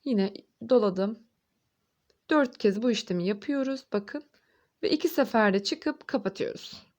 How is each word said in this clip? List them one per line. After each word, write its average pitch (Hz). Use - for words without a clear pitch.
Yine 196
doladım. 208
Dört 285
kez 202
bu 247
işlemi 180
yapıyoruz. 262
Bakın. 208
Ve -
iki 320
seferde 208
çıkıp -
kapatıyoruz. -